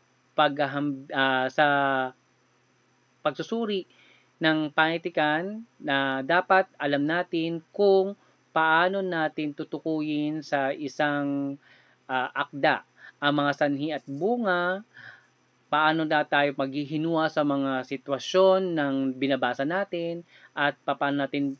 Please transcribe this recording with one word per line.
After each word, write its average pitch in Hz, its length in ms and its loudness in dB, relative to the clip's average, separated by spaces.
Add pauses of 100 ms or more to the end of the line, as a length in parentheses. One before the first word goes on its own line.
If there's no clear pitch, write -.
(380)
paghaham-, 143 720 0
ah, 131 400 0
sa 151 160 4 (1500)
pagsusuri 196 640 -4 (540)
ng 156 340 0
panitikan 170 920 0 (160)
na 135 400 0
dapat 185 480 4 (100)
alam 143 240 0
natin 165 560 -2 (140)
kung 196 400 4 (400)
paano 170 500 4
natin 156 480 -2
tutukuyin 151 960 -4
sa 139 260 0
isang, 143 880 -2 (480)
ah, 127 240 -2
akda 139 560 -2 (300)
ang 147 160 0
mga 143 240 2
sanhi 143 340 -2
at 143 140 -8
bunga, 185 800 -2 (840)
paano 156 380 2
na 151 180 0
tayo 143 320 2
maghihinwa 151 720 -2
sa 151 160 0
mga 139 400 -2
sitwasyon 180 920 2
ng 143 180 0 (220)
binabasa 131 500 0
natin, 170 560 -4 (300)
at 143 320 0
paano 143 400 -2
natin 139 340 -4